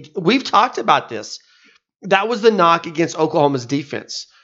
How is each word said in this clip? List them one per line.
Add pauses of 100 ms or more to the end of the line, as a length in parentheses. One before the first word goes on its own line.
(160)
We've
talked
about
this. (720)
That
was
the
knock
against
Oklahoma's
defense. (160)